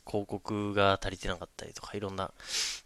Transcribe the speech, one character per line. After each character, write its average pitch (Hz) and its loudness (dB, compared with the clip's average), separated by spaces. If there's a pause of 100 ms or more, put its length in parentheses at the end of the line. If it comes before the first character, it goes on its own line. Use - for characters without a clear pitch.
広 104 0
告 104 -2
が 98 8
足 98 -2
り 95 -8
て - -6
な 92 0
か 87 -10
っ 87 -12
た - -10
り - -14
と - -14
か、 - -8
い - -4
ろ 101 -4
ん 95 -6
な、 95 -2 (540)